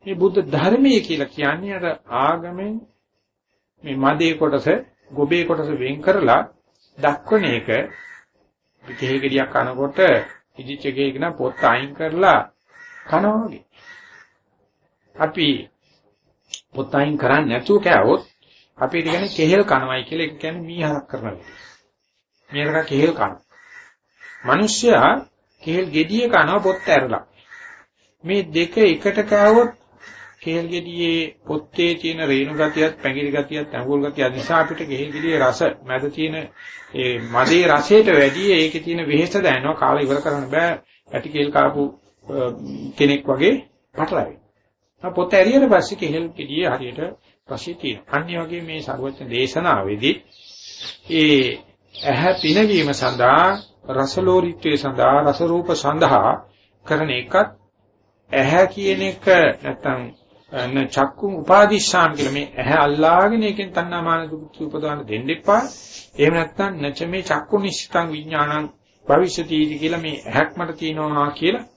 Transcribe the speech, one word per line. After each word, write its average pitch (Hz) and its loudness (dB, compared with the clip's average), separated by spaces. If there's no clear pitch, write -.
මේ 196 -8
බුද්ධ 185 2
ධර්මයේ 208 2
කියලා 147 -4
කියන්නේ 160 -4
අර 180 -8
ආගමෙන් 175 -2
මේ 143 -8
මදේ 151 2
කොටස, 151 0
ගොබේ 147 0
කොටස 156 -2
වෙන් 131 -4
කරලා 160 4
දක්වන 151 0
එක. 117 -4
කෙහෙල් 127 -4
ගෙඩියක් 135 -2
කනකොට 127 -2
ඉදිච්ච 135 -12
එකේ 139 -2
ඉගෙන 135 -4
පොත් 127 -4
අයින් 127 2
කරලා 160 2
කනවා 202 0
වගේ. 202 -10
අපි 156 0
පොත් 135 -8
අයින් 147 0
කරන්නේ 139 2
නැතුව 131 2
කෑවොත් 147 4
අපි - -4
ඒක 165 -2
කියන්නේ 180 -4
කෙහෙල් 175 4
කනවයි 131 0
කියලා. 160 -6
ඒක 151 -10
කියන්නේ 165 -10
මීහරක් 160 -6
කරන - -12
වැඩ. 92 -10
මීහරක 151 -2
කෙහෙල් 143 2
කන. 101 -2
මිනිස්සයා 175 2
කෙහෙල් 175 -2
ගෙඩිය 165 -2
කනවා 190 2
පොත් 190 -2
ඇරලා. 131 0
මේ 190 -2
දෙක 165 -2
එකට 196 4
කෑවොත් 214 4
කෙහෙල් 165 -4
ගෙඩියේ 170 -4
පොත්තේ 160 -2
තියෙන 165 -6
රේණු 139 0
ගතියත්, 156 0
පැංගිරි 143 -4
ගතියත්, 147 -6
ඇඟුල් 131 -2
ගතියත් 139 -2
නිසා 147 -2
අපිට 160 -2
කෙහෙල් 143 -6
ගෙඩියේ 156 -2
රස, - 2
මැද 131 -6
තියෙන 156 -6
ඒ 127 -2
මදේ 127 2
රසයට 208 6
වැඩිය 151 4
ඒකේ 160 2
තියෙන 170 -4
වෙහෙස 156 0
දැනෙනවා. 156 0
කාලා 143 0
ඉවර 139 0
කරන්න 143 -4
බෑ. 165 0
ඇටි - -8
කෙහෙල් 147 -2
කාපු, 143 2
අ, 127 -4
කෙනෙක් 143 2
වගේ 143 2
පටලැවෙනවා. - -8
පොත් 180 -2
ඇරියට 226 6
පස්සේ 196 2
කෙහෙල් 160 -4
ගෙඩියේ 151 -4
හරියට 127 -6
රසය 135 -10
තියෙනවා. 120 -10
අන්න 156 -4
ඒ 170 -6
වගේ 170 -10
මේ 160 -12
සර්වඥ 139 -10
දේශනාවේදී 127 -2
ඒ 147 2
ඇහැ 147 0
පිනවීම 175 2
සඳහා, 131 2
රසලෝරීත්වය 170 0
සඳහා, 135 2
රස 143 0
රූප 170 -2
සඳහා 143 2
කරන 151 -2
එකත් 123 -6
ඇහැ 151 4
කියන 190 -2
එක 190 -6
නැත්තම්, 135 -6
අ, 139 -8
න 127 -4
චක්කු 139 -2
උපාදිශාම 185 4
කියලා 143 -4
මේ 143 -4
ඇහැ 131 0
අල්ලාගෙන 170 4
ඒකෙන් 202 -4
තණ්හා 175 -6
මාන 165 -2
දුක් 156 -14
උපදවන්න 151 -8
දෙන්න 113 -6
එපා. 196 2
එහෙම 151 2
නැත්තම් 175 -4
නච 143 -6
මේ 185 -6
චක්කු 151 -2
නිශ්චිතං 180 -2
විඥානං 151 -4
භවිෂ්‍යති 160 2
ඉති 151 0
කියලා 160 -4
මේ 156 -10
ඇහැක් 131 -2
මට 165 -8
තියෙනවා 151 -4
කියලා 180 -2